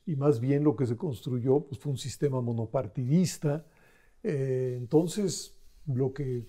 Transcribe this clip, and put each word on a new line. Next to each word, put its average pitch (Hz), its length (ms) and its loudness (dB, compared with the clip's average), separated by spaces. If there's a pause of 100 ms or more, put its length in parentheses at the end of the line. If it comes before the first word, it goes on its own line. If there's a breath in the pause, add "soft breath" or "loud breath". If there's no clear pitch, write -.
y 170 100 -2
más 139 240 4
bien 139 240 2
lo 147 140 4
que 139 100 0
se 117 100 -2
construyó, 131 680 0
pues, - 160 -12
fue 147 100 -6
un 127 80 -4
sistema 131 420 -4
monopartidista. 131 1300 0 (560 soft breath)
Eh, 131 540 -2
entonces, 160 840 0 (280)
lo 135 260 0
que 127 360 -6